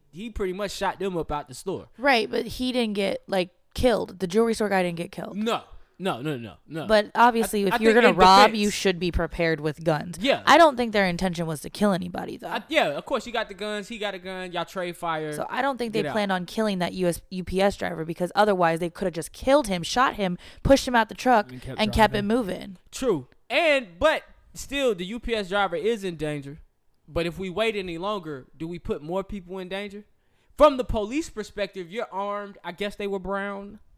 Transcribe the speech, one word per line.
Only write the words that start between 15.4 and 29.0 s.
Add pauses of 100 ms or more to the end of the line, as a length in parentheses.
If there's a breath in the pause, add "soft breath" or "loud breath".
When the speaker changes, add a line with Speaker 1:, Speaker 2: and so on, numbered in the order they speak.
Speaker 2:
I
don't
think
they
Speaker 1:
Get
out.
Speaker 2:
planned
on
killing
that
U
S, (120)
U
P
S
driver
because
otherwise
they
could
have
just
killed
him,
shot
him, (260 loud breath)
pushed
him
out
the
truck,
Speaker 3:
And
kept
Speaker 2:
and
kept
it
Speaker 3:
driving. (100)
Speaker 2:
moving. (140)
Speaker 1:
True. (220)
And, (120)
but (300)
still,
the
U
P
S
driver
is
in
danger. (500)
But
if
we
wait
any
longer, (100)
do
we
put